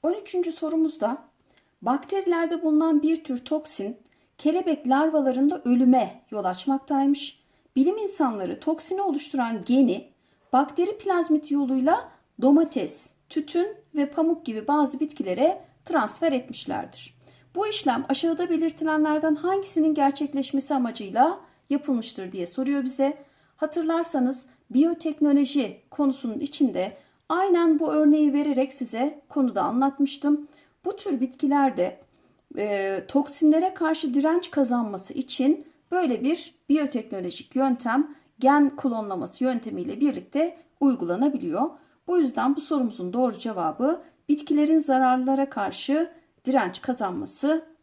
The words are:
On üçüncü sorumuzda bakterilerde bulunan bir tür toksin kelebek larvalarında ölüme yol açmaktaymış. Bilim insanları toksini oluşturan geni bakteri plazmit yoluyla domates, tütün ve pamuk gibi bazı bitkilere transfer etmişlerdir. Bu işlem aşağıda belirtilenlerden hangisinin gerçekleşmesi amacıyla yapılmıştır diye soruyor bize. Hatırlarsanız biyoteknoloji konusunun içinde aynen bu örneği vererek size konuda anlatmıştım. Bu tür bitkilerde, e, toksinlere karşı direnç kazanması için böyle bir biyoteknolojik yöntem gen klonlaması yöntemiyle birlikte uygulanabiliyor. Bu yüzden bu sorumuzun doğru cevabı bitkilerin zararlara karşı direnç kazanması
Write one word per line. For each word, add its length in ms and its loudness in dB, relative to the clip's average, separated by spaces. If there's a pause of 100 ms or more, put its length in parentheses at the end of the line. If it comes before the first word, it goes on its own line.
On 100 0
üçüncü 400 -4
sorumuzda 640 -2 (640)
bakterilerde 800 -2
bulunan 400 2
bir 220 0
tür 140 -6
toksin 580 -6 (420)
kelebek 500 0
larvalarında 760 2
ölüme 640 4
yol 140 -6
açmaktaymış. 960 -2 (340)
Bilim 220 2
insanları 640 -4
toksini 420 -4
oluşturan 600 -4
geni 440 2 (440)
bakteri 460 0
plazmit 520 0
yoluyla 600 0 (320)
domates, 680 2 (160)
tütün 400 -4 (260)
ve 160 0
pamuk 360 0
gibi 220 -6
bazı 320 0
bitkilere 600 -2 (220)
transfer 480 -2
etmişlerdir. 840 -8 (380)
Bu 120 -2
işlem 420 -2
aşağıda 420 -2
belirtilenlerden 840 0
hangisinin 600 0
gerçekleşmesi 800 -2
amacıyla 680 0 (300)
yapılmıştır 600 -4
diye 140 -6
soruyor 380 -2
bize. 320 0 (400)
Hatırlarsanız 880 -2 (240)
biyoteknoloji 1080 2 (100)
konusunun 480 -2
içinde 580 -2 (320)
aynen 500 4
bu 140 0
örneği 400 6
vererek 420 0
size 540 -4
konuda 340 0
anlatmıştım. 840 0 (360)
Bu 120 -6
tür 240 -4
bitkilerde, 800 0 (580)
e, 500 -2
toksinlere 640 2
karşı 400 -2
direnç 360 2
kazanması 600 -2
için 540 0 (240)
böyle 320 0
bir 320 -4 (140)
biyoteknolojik 880 -4
yöntem 580 0 (240)
gen 380 4
klonlaması 680 -4
yöntemiyle 560 -4
birlikte 560 0 (240)
uygulanabiliyor. 880 0 (360)
Bu 120 2
yüzden 380 2
bu 40 -6
sorumuzun 520 -2
doğru 260 0
cevabı 640 -2 (260)
bitkilerin 500 2
zararlara 720 2
karşı 600 -2 (340)
direnç 360 0
kazanması 840 -4 (180)